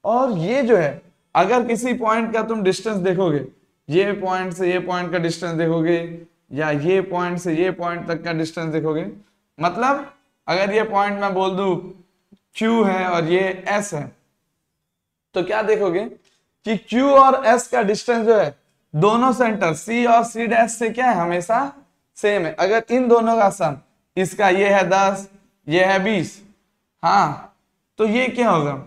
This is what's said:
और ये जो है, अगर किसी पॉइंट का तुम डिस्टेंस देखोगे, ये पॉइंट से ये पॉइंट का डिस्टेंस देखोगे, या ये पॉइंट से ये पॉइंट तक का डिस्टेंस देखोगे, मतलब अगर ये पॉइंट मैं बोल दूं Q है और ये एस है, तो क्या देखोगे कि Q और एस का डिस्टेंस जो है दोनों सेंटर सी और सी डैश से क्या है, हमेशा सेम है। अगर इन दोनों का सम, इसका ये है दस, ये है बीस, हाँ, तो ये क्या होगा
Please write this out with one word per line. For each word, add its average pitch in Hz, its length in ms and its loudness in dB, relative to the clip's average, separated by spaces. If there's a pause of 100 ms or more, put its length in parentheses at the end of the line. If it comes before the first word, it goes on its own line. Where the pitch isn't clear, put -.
और 240 280 0
ये 208 300 0
जो 226 140 4
है, 151 260 0 (320)
अगर 208 320 4
किसी 233 280 0
पॉइंट 220 380 -2
का 220 100 0
तुम 226 200 -4
डिस्टेंस 190 340 -2
देखोगे, 175 500 0 (420)
ये 196 240 2
पॉइंट 185 400 -4
से 180 200 -2
ये 180 60 0
पॉइंट 175 340 -4
का 180 60 -2
डिस्टेंस 165 360 -4
देखोगे, 165 720 -2 (260)
या 151 180 -4
ये 165 300 2
पॉइंट 175 380 -4
से 170 160 -4
ये 180 160 0
पॉइंट 170 380 -8
तक 165 160 -4
का 170 80 -4
डिस्टेंस 160 400 -4
देखोगे, 160 400 -4 (480)
मतलब 247 500 -2 (380)
अगर 196 260 0
ये 220 80 4
पॉइंट 202 380 -2
मैं 196 140 -2
बोल 190 160 0
दूं 190 260 -2 (760)
Q 226 300 2
है 185 240 0
और 170 160 0
ये 185 440 0
एस 202 260 -4
है, 139 220 -10 (1160)
तो 185 80 -2
क्या 208 200 -2
देखोगे 202 420 0 (600)
कि 214 100 0
Q 262 340 0
और 269 360 6
एस 233 220 2
का 240 140 0
डिस्टेंस 214 440 0
जो 220 120 4
है 151 160 0 (400)
दोनों 226 380 2
सेंटर 208 420 0
सी 233 320 -2
और 233 180 4
सी 233 220 -6
डैश 226 240 2
से 226 200 -4
क्या 240 160 -2
है, 233 80 2
हमेशा 180 580 -2 (440)
सेम 208 260 0
है। 156 120 -6
अगर 220 360 0
इन 247 180 0
दोनों 226 280 4
का 202 140 4
सम, 165 260 -4 (400)
इसका 190 320 0
ये 196 200 2
है 196 200 4
दस, 196 420 0 (380)
ये 180 160 2
है 190 200 2
बीस, 208 380 -4 (600)
हाँ, 170 540 0 (420)
तो 220 80 2
ये 247 220 0
क्या 233 220 0
होगा 143 360 0